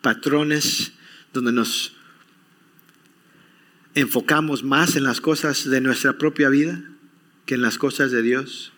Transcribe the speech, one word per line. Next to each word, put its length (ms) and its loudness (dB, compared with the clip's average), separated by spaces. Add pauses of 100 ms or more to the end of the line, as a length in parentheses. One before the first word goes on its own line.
patrones 880 0 (400)
donde 220 0
nos 420 -2 (2000)
enfocamos 680 0
más 320 2
en 80 0
las 180 -2
cosas 480 0
de 100 4
nuestra 380 0
propia 320 2
vida 340 2 (600)
que 100 -4
en 60 0
las 160 0
cosas 340 0
de 100 2
Dios. 560 -2